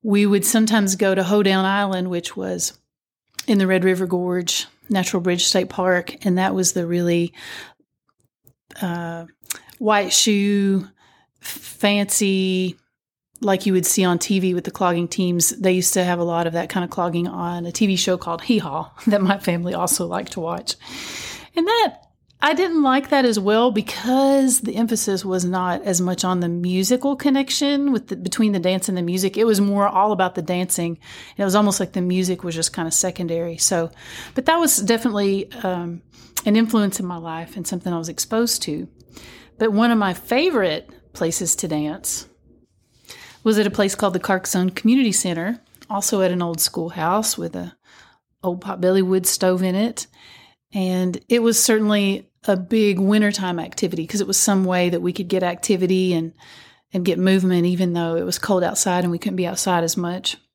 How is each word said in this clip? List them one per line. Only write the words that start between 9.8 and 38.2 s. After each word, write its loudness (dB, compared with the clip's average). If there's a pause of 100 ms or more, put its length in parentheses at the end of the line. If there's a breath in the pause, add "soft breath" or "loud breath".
shoe, 2 (520 soft breath)
fancy, 0 (640)
like 2
you 4
would 2
see 2
on 2
T 0
V 0
with -4
the -6
clogging 0
teams. 0
They 0
used 0
to 2
have 0
a 0
lot 0
of -4
that -4
kind -2
of -6
clogging -2
on -6
a -8
T 2
V 2
show 0
called -8
Hee 2
Haw -6
<laughs> -2
that 4
my 2
family -2
also -2
liked -6
to -8
watch. -6 (800 loud breath)
And 2
that, 2 (460)
I 4
didn't 2
like 2
that 4
as 2
well 4
because 2
the -4
emphasis -2
was -2
not -2
as 0
much -2
on 0
the -2
musical 0
connection 0
with -2
the, -6
between 0
the 0
dance 0
and -2
the -2
music. -2
It 4
was 4
more 2
all 2
about 0
the -4
dancing. -2
And -14
it 0
was 0
almost 4
like -4
the -2
music 0
was -6
just -4
kind -4
of -4
secondary. -2
So, 0 (440 loud breath)
but -2
that 4
was 2
definitely, 0 (100)
um, -6 (440 loud breath)
an 4
influence 2
in -4
my -8
life -10
and -8
something -4
I -2
was -6
exposed -2